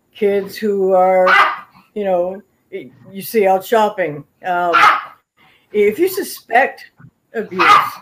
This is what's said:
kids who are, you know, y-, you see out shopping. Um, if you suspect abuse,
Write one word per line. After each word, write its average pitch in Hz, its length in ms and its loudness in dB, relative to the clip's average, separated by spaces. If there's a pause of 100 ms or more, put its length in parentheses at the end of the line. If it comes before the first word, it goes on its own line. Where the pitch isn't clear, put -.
(140)
kids 202 440 -2
who 196 360 0
are, 185 340 4 (640)
you 208 100 -8
know, 185 380 -2 (300)
y-, 185 200 -14 (200)
you 196 100 -14
see 196 260 0
out 190 180 2
shopping. 196 580 -2 (220)
Um, 175 280 -2 (960)
if 208 280 0
you 370 100 2
suspect - 840 -4 (420)
abuse, 185 300 -4 (380)